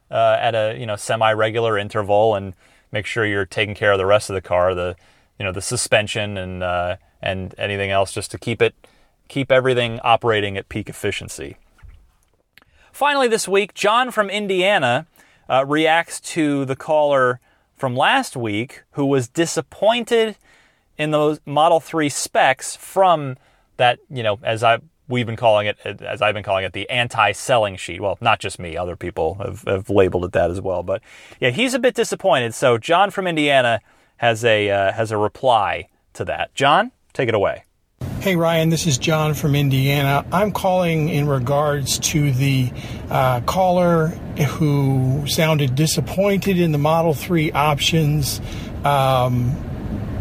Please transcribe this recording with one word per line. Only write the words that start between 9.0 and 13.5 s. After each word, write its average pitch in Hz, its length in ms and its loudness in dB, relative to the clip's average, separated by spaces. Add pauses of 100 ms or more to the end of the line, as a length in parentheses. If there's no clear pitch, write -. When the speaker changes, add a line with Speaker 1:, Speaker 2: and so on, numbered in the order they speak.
Speaker 1:
keep 135 220 -4
everything 123 540 2
operating 107 520 2
at 98 120 -10
peak 104 200 -10
efficiency. - 680 -8 (1400)
Finally 277 360 2
this 220 200 -2
week, - 260 0